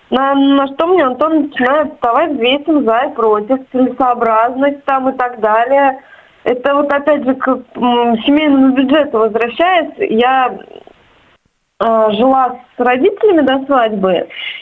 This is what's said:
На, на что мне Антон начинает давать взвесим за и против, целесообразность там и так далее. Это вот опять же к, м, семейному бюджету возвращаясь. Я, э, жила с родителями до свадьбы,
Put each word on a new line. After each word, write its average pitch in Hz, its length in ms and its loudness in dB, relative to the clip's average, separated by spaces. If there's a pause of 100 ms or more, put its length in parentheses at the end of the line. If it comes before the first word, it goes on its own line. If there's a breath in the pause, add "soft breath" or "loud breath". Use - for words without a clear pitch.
На, 269 260 0
на 277 320 2
что 277 200 -4
мне 359 180 2
Антон 294 420 0
начинает 294 520 -2
давать 269 340 0
взвесим 269 520 0
за 220 200 2
и 285 100 -8
против, 214 420 0 (140)
целесообразность 254 1120 0
там 262 240 0
и 262 80 -4
так 247 220 -4
далее. 262 600 2 (420 loud breath)
Это 254 320 -2
вот 285 180 0
опять 285 320 0
же 262 80 0
к, 254 140 -6
м, 240 760 -2
семейному 277 520 2
бюджету 277 420 0
возвращаясь. 240 800 0
Я, 247 580 0 (1200)
э, 220 320 2
жила 254 460 0 (200)
с - 20 -6
родителями 311 640 2
до 269 240 0
свадьбы, 214 640 0 (340 loud breath)